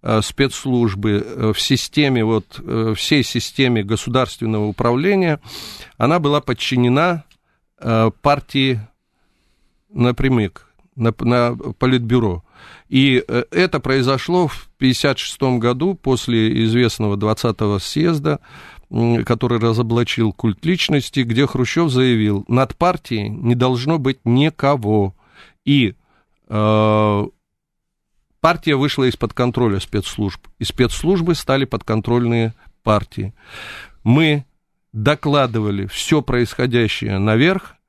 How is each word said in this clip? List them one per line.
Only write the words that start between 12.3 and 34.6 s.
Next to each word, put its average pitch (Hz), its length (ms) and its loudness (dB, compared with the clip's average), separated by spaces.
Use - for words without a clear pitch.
И, 131 400 4
э, 120 240 -2
это 175 280 0
произошло 135 680 0
в - 300 -10
пятьдесят 131 400 2
шестом 127 420 -2
году 127 360 0
после 117 680 0
известного 110 540 0
двадцатого 107 640 0
съезда, 151 600 -2
м, 117 340 2
который 120 340 0
разоблачил 113 760 0
культ - 320 -4
личности, 151 560 -2
где 120 240 2
Хрущёв 139 460 0
заявил: 110 560 2
«Над 123 280 0
партией 123 540 -2
не 117 260 0
должно 127 440 0
быть 131 260 -2
никого». 120 880 2
И, 131 300 2
э, 107 800 2
партия 160 340 2
вышла 139 300 0
из-под - 280 -2
контроля 120 460 0
спецслужб, - 680 -6
и - 40 -6
спецслужбы 165 720 0
стали 135 300 -2
подконтрольные 117 880 -2
партии. 104 500 -2
Мы 147 420 4